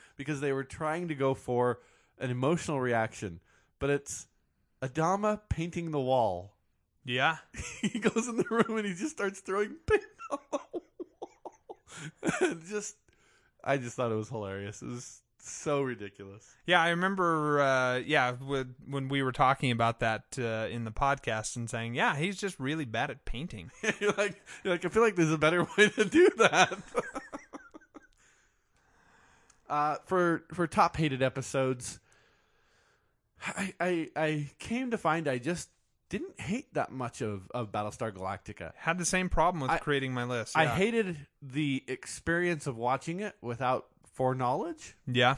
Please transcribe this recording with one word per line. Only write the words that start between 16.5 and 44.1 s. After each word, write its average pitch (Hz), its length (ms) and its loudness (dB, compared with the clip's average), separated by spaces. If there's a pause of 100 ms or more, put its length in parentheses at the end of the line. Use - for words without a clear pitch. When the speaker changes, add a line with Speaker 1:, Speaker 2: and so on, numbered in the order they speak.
Speaker 2:
Yeah, 170 140 6
I 165 80 4
remember, 170 720 2
uh, 131 360 4
yeah, 127 360 2
with, 131 400 -4 (140)
when 135 220 -4
we 139 140 2
were 127 80 0
talking 131 400 4
about 117 300 2
that, 110 360 -2
uh, 113 320 -2
in 117 160 -6
the 110 60 -6
podcast 127 640 0
and 117 120 -4
saying, 117 260 -4
"Yeah, 185 200 2
he's 180 220 -2
just 196 220 -6
really 147 260 -2
bad 117 240 -2
at - 160 -14
painting." 113 460 -6 (120)
Speaker 1:
<laughs> 220 160 -2
You're 202 140 2
like, 202 280 -2 (220)
you're 190 100 0
like, 175 120 -2
"I 175 40 -2
feel 220 120 4
like 220 140 4
there's 160 160 4
a 160 60 2
better 160 260 4
<laughs> - 140 -2
way 208 120 8
to 214 160 2
do 339 320 8
that." 185 400 6
<laughs> - 120 -16 (2750)
Uh, 147 360 0
for, 175 380 2 (100)
for 170 120 0
top 175 320 4
hated 143 240 0
episodes, 131 800 -2 (1500)
I, 190 340 -6
I, 170 360 0
I 156 420 0
came 247 340 -4
to 220 60 0
find 160 300 0
I 127 100 2
just 156 320 -4 (400)
didn't 330 300 -6
hate 196 340 -6
that 147 180 -2
much 123 300 -8
of, 101 300 -6
of 117 200 -6
Battlestar 107 400 -4
Galactica. 92 640 -10
Speaker 2:
Had 165 220 -2
the 175 80 -4
same 185 240 0
problem 165 320 2
with 135 80 0
Speaker 1:
I, 160 80 2
Speaker 2:
creating 139 340 0
my 123 120 -2
list, 123 340 -4
Speaker 1:
I 160 60 6
Speaker 2:
yeah. 123 120 2
Speaker 1:
hated 190 520 0 (140)
the 139 460 -2
experience 170 800 -2
of 127 120 -4
watching 131 420 -2
it 208 220 -8
without 123 440 -2 (280)